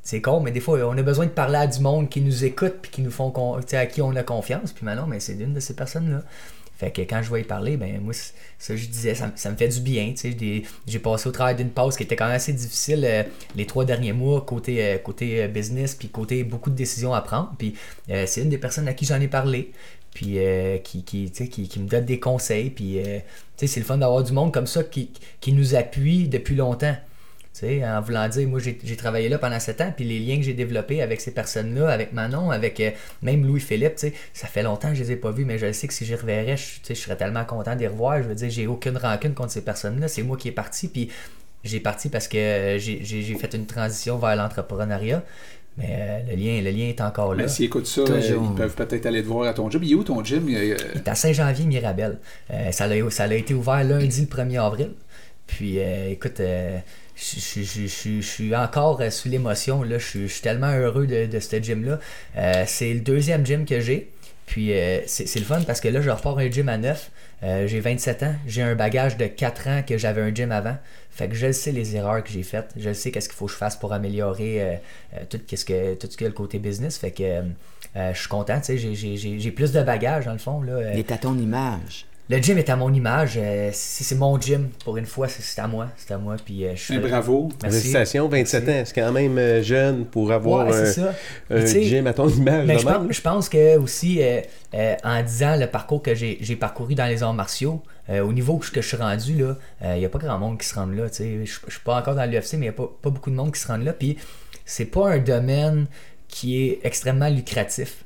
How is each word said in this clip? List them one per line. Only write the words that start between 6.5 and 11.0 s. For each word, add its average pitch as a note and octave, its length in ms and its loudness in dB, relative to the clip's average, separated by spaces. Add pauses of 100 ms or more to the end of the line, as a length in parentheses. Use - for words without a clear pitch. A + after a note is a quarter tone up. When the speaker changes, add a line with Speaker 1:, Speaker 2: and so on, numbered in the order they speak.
Speaker 1:
Fait - 140 -2
que F#2 100 -4
quand A2 220 -2
je A2+ 100 -2
vais A2+ 80 0
y - 20 -4
parler, G#2 340 -2
ben, G2+ 220 -4
moi, G#2+ 140 -4
c'est, - 200 -10 (260)
ça, - 160 -6
je A2+ 100 -6
disais, A#2 300 -2
ça, A2+ 200 -4
ça - 140 -6
me G#2 80 -4
fait A#2 100 4
du B2 140 0
bien, B2 300 0
tu C3 60 -6
sais, A#2+ 120 -6
des, G#2+ 340 -2 (240)
j'ai A2+ 120 -4
passé A2 280 0